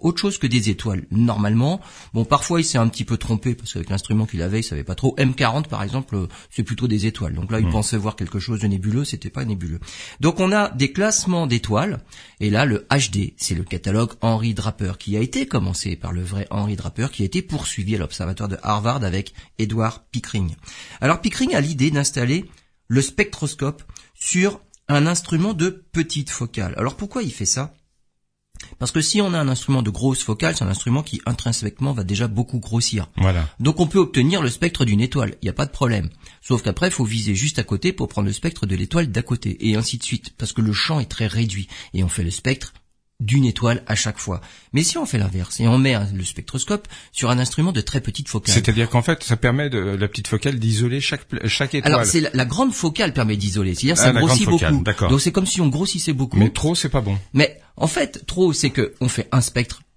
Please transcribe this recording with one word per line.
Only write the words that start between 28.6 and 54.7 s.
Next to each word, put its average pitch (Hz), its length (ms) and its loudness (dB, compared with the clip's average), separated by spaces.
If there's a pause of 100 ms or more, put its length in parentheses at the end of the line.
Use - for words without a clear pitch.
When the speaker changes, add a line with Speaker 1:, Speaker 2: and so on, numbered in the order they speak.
Speaker 1:
Parce 123 100 -2
que 160 100 2
si 208 200 2
on 190 120 2
a 170 60 0
un 147 100 2
instrument 131 340 2
de 107 80 0
grosse 127 340 0
focale, 160 320 0
c'est - 80 -2
un 110 40 0
instrument 123 360 0
qui - 200 -10
intrinsèquement 117 680 -2
va 117 100 -2
déjà 101 240 0
beaucoup 117 320 -2
grossir. 113 480 -2 (100)
Speaker 2:
Voilà. 90 320 4 (120)
Speaker 1:
Donc 151 180 4
on 175 80 6
peut 190 140 4
obtenir 160 420 4
le 123 80 2
spectre 165 340 0
d'une 104 160 4
étoile, 123 400 0
il - 40 -6
n'y 95 60 -2
a - 20 -2
pas 135 140 -2
de 139 40 -6
problème. 117 380 0 (340)
Sauf - 220 0
qu'après, 143 240 0
il 180 40 -2
faut 131 120 0
viser 107 320 0
juste 135 240 -2
à - 20 2
côté 175 300 0
pour 123 160 -4
prendre 104 180 -2
le 107 60 0
spectre - 340 -4
de 95 80 0
l'étoile 113 380 0
d'à 117 100 0
côté, - 460 -2
et 107 80 4
ainsi 113 200 -2
de 113 60 -10
suite, - 340 -6
parce - 160 -6
que - 80 -2
le 110 120 2
champ 151 260 0
est 123 100 -2
très 110 200 -2
réduit, 101 400 -2 (260)
et 92 80 2
on 90 60 2
fait 90 160 -2
le 85 80 -2
spectre - 420 -4 (440)
d'une 127 260 4
étoile 117 420 2
à 107 80 -2
chaque 104 240 -2
fois. 92 220 -6 (320)
Mais 143 100 2
si - 140 0
on 320 80 -2
fait - 140 -2
l'inverse, 95 420 -2
et 117 80 4
on 120 80 6
met 131 160 4
un, 101 180 0
le 95 140 -4
spectroscope - 640 -6 (240)
sur - 160 -2
un 123 100 4
instrument 151 320 2
de 127 120 0
très - 180 -4
petite - 300 -6
focale. - 240 0
Speaker 2:
C'est-à-dire 113 340 4
qu'en 120 140 2
fait, 165 200 0
ça 120 140 0
permet 139 320 2
de, 123 100 -2
la 98 300 0
petite - 180 -8
focale 127 320 -2
d'isoler 117 440 0
chaque - 240 -4
pla-, - 200 -4
chaque 135 280 -2
étoile. 143 180 2
Speaker 1:
Alors, 120 140 4
c'est 156 160 4
la, 147 100 0
la 127 140 2
grande 214 260 2
focale 165 400 0
permet 107 240 2
d'isoler, 98 380 0
c'est-à-dire 139 240 2
Speaker 2:
Ah, 123 80 8
Speaker 1:
ça 127 80 8
Speaker 2:
la 120 60 6
Speaker 1:
grossit - 260 6
Speaker 2:
grande 170 120 6
focale, 151 140 4